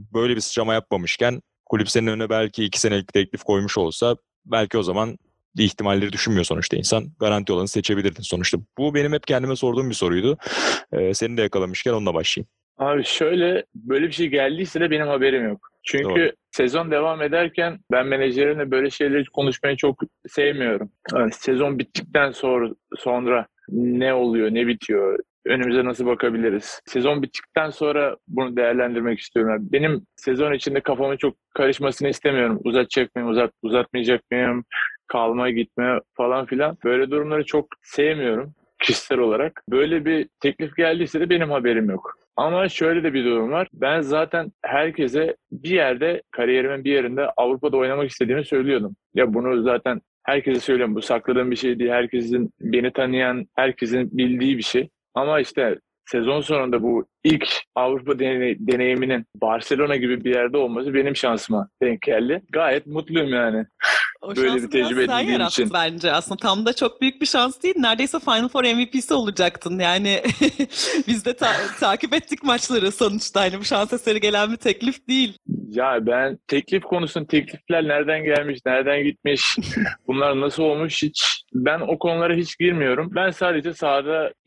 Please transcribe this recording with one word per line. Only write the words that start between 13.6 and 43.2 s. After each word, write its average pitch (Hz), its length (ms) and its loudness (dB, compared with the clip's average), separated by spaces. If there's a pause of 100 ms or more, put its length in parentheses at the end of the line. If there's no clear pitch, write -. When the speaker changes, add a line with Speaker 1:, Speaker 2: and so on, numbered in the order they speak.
Speaker 2:
böyle 131 320 0
bir 156 40 -8
şey 165 160 -2
geldiyse 143 520 -2
de 170 120 2
benim 151 160 0
haberim 131 420 2
yok. 104 100 -6 (240)
Çünkü 135 220 -2
Speaker 1:
Doğru. 165 260 2 (200)
Speaker 2:
sezon 156 400 0
devam 156 300 0
ederken 170 580 0 (120)
ben 131 160 4
menajerimle 135 640 0
böyle 135 180 2
şeyleri 143 360 0
konuşmayı 139 500 -2
çok 139 260 0 (260)
sevmiyorum. 123 640 0 (220)
Yani 117 180 2
sezon 135 480 0
bittikten 139 520 0
sonra, 123 380 0 (280)
sonra 123 500 0 (220)
ne 123 440 0
oluyor, 113 400 2
ne 120 140 2
bitiyor, 101 520 0 (260)
önümüze 123 400 2
nasıl 123 200 -4
bakabiliriz? 113 800 0
Sezon 139 360 0
bittikten - 480 -4
sonra 147 480 -2 (100)
bunu 123 280 -4
değerlendirmek 120 640 0
istiyorum. 113 320 0
Yani 107 200 -4
benim 143 340 0 (100)
sezon 143 380 0
içinde 139 280 -2
kafamın 135 360 0
çok 143 180 -2 (200)
karışmasını 139 540 0
istemiyorum. 123 540 2
Uzatacak 123 520 0
mıyım, 120 140 -2
uzat-, 113 320 2
uzatmayacak 120 720 0
mıyım, 123 340 0 (420)
kalma, 120 420 0
gitme 120 500 0 (180)
falan 127 280 0
filan. 151 380 -2
Böyle 127 280 2
durumları 147 340 0
çok 147 220 0 (140)
sevmiyorum 143 720 -2 (260)
kişisel - 400 0
olarak. 120 500 0
Böyle 147 360 2
bir 156 220 0 (120)
teklif 143 360 -4
geldiyse 165 440 0
de 170 100 0
benim 165 220 2
haberim 117 380 2
yok. - 240 -6 (220)
Ama 175 340 0
şöyle 165 340 0
de 151 100 0
bir 131 120 0